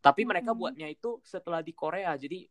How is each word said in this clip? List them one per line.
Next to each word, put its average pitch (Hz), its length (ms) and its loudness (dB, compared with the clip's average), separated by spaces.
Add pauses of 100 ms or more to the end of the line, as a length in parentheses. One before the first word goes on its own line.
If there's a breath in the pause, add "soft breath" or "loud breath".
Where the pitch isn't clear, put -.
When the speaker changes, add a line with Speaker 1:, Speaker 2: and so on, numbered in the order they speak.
Speaker 1:
Tapi 202 240 8
mereka 214 240 0
Speaker 2:
Mm-mm. 226 80 -2
Speaker 1:
buatnya 151 320 -6
itu 233 320 -8
setelah 170 400 -6
di 165 80 -10
Korea. 165 480 -4
Jadi, 156 320 -10